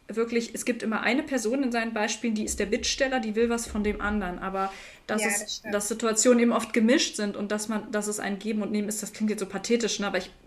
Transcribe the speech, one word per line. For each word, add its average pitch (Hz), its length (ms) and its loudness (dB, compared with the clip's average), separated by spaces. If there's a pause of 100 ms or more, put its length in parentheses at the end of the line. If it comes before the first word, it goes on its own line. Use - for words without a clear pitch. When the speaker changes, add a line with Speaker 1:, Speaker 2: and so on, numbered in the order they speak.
Speaker 1:
wirklich, 233 480 -2
es 196 100 -8
gibt 240 200 0
immer 220 160 0
eine 262 240 2
Person 262 400 0
in 233 80 0
seinen 226 200 -2
Beispielen, 226 440 0
die 214 80 -2
ist - 160 -2
der 208 60 0
Bittsteller, 262 520 0
die 220 160 -2
will 233 160 4
was 233 160 -2
von 214 160 -2
dem 208 180 -2
anderen, 202 380 -2
aber 190 340 -2 (360)
dass 214 140 0
Speaker 2:
Ja, 202 60 4
Speaker 1:
es, 202 120 0
Speaker 2:
das - 160 -8
stimmt. 208 180 -4
Speaker 1:
dass 214 140 0
Situationen 226 500 4
eben 233 140 6
oft 220 200 0
gemischt 233 440 4
sind 208 200 -2
und 202 140 -4
dass 214 180 -2
man, 214 220 -4
dass 208 160 -2
es 208 140 -4
ein 202 180 -4
Geben 214 240 -2
und 196 80 -2
Nehmen 208 180 0
ist, 208 140 -6
das 196 100 -10
klingt 214 180 0
jetzt 208 100 -2
so 190 60 -2
pathetisch, 208 520 0
ne, 202 80 -2
aber 190 120 0
ich 180 120 -4 (160)